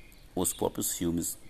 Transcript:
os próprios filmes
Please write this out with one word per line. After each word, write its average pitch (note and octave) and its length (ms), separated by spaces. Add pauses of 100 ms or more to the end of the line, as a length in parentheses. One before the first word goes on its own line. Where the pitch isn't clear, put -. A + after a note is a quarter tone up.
(360)
os F2+ 160
próprios - 440
filmes E2+ 420 (120)